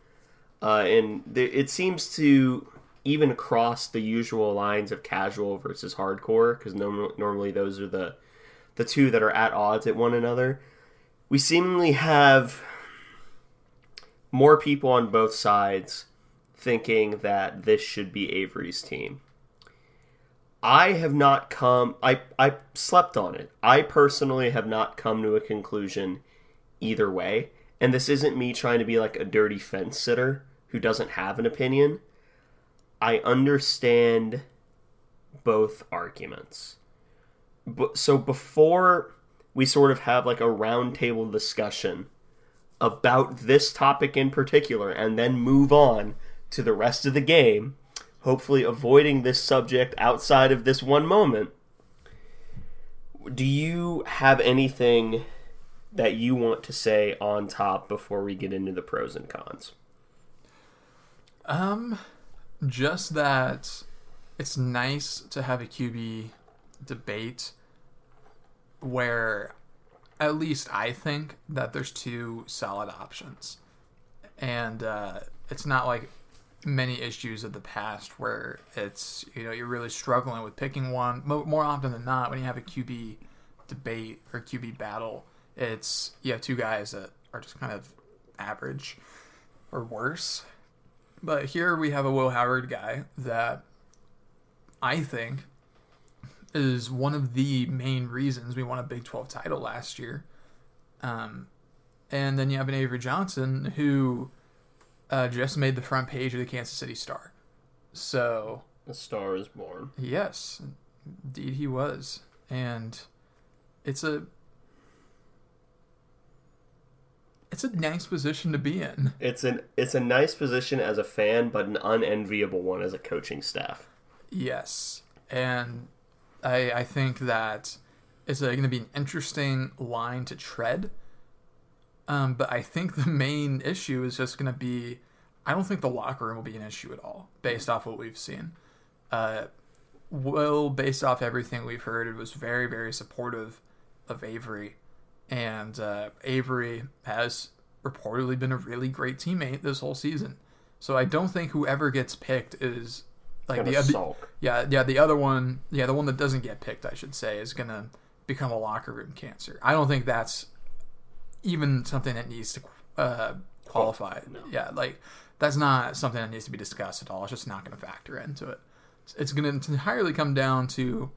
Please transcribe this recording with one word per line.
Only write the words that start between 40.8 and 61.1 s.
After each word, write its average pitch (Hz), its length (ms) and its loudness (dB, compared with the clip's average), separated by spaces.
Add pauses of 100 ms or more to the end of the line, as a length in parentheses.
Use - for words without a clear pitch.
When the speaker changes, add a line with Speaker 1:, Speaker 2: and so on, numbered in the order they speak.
Speaker 1:
discussion 101 760 -4 (720)
about 123 580 4
this 135 320 6
topic 139 460 2
in 135 120 4
particular 135 640 2
and 110 260 0
then 123 220 4
move 135 320 8
on 117 440 8 (340)
to - 120 -6
the 110 120 4
rest 113 320 0
of 135 80 2
the 143 80 4
game, 131 560 6 (440)
hopefully 131 420 4
avoiding 135 580 6
this 123 200 2
subject 127 560 2
outside 131 540 6
of 113 140 2
this 135 180 4
one 143 220 6
moment, 156 440 4 (1800)
do 127 120 -2
you 165 600 0
have 135 360 6
anything 120 800 4 (680)
that 110 240 2
you 120 200 2
want 117 260 2
to - 100 -12
say 107 480 4
on 104 280 0
top 98 420 -2
before 101 340 -4
we 101 120 -4
get 95 180 -6
into 95 180 -4
the 90 100 -6
pros - 340 -4
and - 120 -12
cons? - 440 -14 (1700)